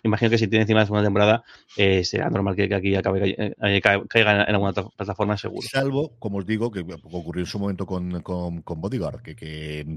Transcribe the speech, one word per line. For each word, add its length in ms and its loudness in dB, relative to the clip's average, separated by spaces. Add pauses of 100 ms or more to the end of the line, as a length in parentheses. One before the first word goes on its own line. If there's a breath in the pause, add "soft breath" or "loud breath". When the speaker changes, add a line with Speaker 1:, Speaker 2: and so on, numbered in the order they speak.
Speaker 1:
imagino 280 2
que 60 2
si 120 2
tiene 140 4
encima 180 4
la 60 4
segunda 180 2
temporada, 380 4 (360 loud breath)
eh, 260 4
será 240 -2
normal 260 0
que, 140 0
que 60 -2
aquí 200 0
acabe, 360 0
eh, 320 -4
eh, 200 4
ca-, 240 4
caiga 380 4
en 100 0
alguna 160 2
otra 140 -2 (100)
plataforma 440 -2
seguro. 280 -8
Speaker 2:
Salvo, 520 -2
como 200 -4
os 80 -6
digo, 240 -2
que 100 -8
ocurrió 640 -8
en 40 -4
su 120 -8
momento 280 -4
con, 360 -4
con, 400 -6
con 180 -8
Bodyguard, 420 -6
que, 140 -14
que 500 -10 (100)